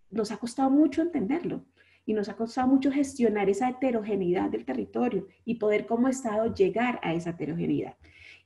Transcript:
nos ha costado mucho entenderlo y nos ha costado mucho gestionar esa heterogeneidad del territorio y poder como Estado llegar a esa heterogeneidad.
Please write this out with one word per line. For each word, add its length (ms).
nos 220
ha 40
costado 340
mucho 320
entenderlo 600
y 80
nos 160
ha 80
costado 320
mucho 220
gestionar 580
esa 200
heterogeneidad 840
del 140
territorio 640
y 120
poder 300
como 220
Estado 460
llegar 480
a 120
esa 160
heterogeneidad. 640